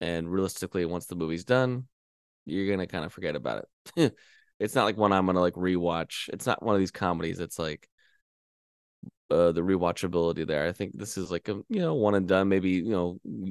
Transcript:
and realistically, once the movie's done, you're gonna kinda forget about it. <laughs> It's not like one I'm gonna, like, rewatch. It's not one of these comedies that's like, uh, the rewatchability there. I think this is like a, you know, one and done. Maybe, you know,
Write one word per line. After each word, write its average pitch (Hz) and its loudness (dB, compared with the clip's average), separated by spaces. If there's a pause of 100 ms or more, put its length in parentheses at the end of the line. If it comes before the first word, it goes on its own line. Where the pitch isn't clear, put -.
and 85 -2
realistically, 92 -2
once 87 -6
the 92 -10
movie's 82 -4
done, 127 2 (600)
you're 95 -2
gonna 92 0
kinda 78 -6
forget 78 -6
about 62 -6 (300)
it. - 4
<laughs> - -20 (360)
It's 104 -2
not 120 4
like 104 0
one 104 4
I'm 95 6
gonna, 92 4
like, 90 4
rewatch. 87 -2
It's - -8
not - -2
one 110 2
of 98 4
these 95 2
comedies 85 -2
that's 87 -8
like, 78 -6 (1400)
uh, 85 6
the 82 -2
rewatchability 87 0
there. 76 0
I 87 -2
think - -8
this - -10
is 90 -6
like 87 -6
a, 104 -6
you 214 -2
know, 165 0
one 104 2
and 95 2
done. 95 4
Maybe, 95 2
you 92 0
know, 90 -2 (300)